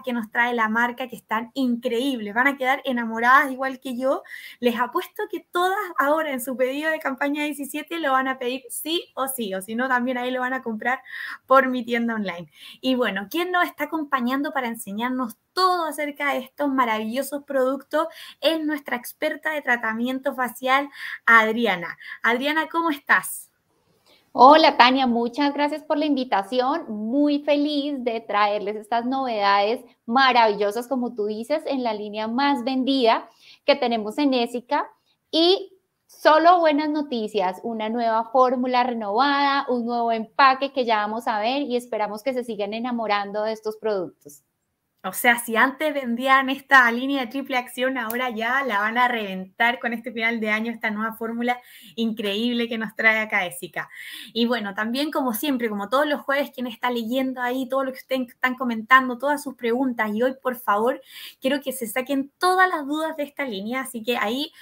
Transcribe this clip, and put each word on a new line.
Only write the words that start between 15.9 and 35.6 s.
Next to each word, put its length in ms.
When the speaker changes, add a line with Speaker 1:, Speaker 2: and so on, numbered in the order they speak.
Speaker 1:
de 80
estos 300
maravillosos 720
productos? 640
Es 240
nuestra 320
experta 560
de 100
tratamiento 760
facial, 540
Adriana. 720
Adriana, 460
¿cómo 220
estás? 560
Speaker 2:
Hola, 380
Tania, 300
muchas 440
gracias 300
por 160
la 80
invitación. 840
Muy 500
feliz 640
de 180
traerles 540
estas 280
novedades 800
maravillosas, 800
como 280
tú 100
dices, 400
en 160
la 140
línea 320
más 360
vendida 640
que 100
tenemos 440
en 160
Ésica. 520
Y 420